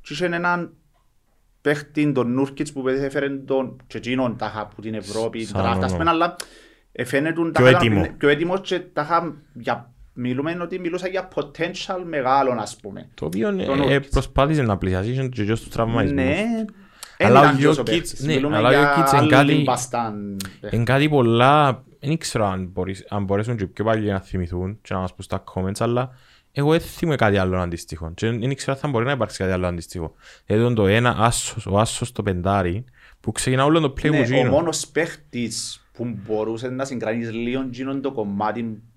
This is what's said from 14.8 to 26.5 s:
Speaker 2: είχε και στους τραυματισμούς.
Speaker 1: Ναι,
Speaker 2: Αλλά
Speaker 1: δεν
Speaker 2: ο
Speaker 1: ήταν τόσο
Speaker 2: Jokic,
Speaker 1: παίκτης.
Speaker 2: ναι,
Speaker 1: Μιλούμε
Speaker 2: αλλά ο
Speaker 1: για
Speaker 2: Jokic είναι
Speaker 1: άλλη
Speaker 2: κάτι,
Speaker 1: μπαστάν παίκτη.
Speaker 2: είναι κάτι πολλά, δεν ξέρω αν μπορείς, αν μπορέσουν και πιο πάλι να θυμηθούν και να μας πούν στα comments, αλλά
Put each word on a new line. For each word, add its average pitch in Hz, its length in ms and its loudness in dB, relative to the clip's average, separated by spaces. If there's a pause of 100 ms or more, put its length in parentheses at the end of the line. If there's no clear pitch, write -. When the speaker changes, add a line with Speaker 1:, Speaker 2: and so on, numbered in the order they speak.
Speaker 2:
είχε 131 180 -2
και 113 260 0
στους - 140 -8
τραυματισμούς. 131 560 0
Speaker 1:
Ναι, 160 200 0 (760)
Speaker 2:
Αλλά 143 220 8
Speaker 1:
δεν 147 100 8
Speaker 2:
ο - 80 2
Speaker 1:
ήταν 135 60 2
τόσο 151 160 4
Speaker 2:
Jokic, 117 40 -2
Speaker 1:
παίκτης. 165 360 -2
Speaker 2:
ναι, 147 140 0
Speaker 1:
Μιλούμε 139 220 0
Speaker 2:
αλλά 113 120 4
ο - 20 6
Speaker 1:
για 143 240 6
Speaker 2:
Jokic 135 180 4
είναι 139 80 6
Speaker 1:
άλλη 156 100 4
Speaker 2:
κάτι, 143 360 6
Speaker 1:
μπαστάν 110 680 -4 (240)
παίκτη. 104 160 -6
Speaker 2:
είναι 117 80 0
κάτι 135 240 2
πολλά, 135 760 4 (180)
δεν 156 180 -2
ξέρω 110 280 -2
αν 92 260 -4
μπορείς, 92 360 -6
αν 101 160 -4
μπορέσουν 104 320 -2
και 101 100 -4
πιο 104 180 -6
πάλι 110 260 0
να 95 100 0
θυμηθούν 92 640 -6
και - 120 -8
να 92 60 -2
μας 92 140 -4
πούν - 100 -18
στα - 200 -8 (100)
comments, 95 240 -4
αλλά 120 320 -2 (440)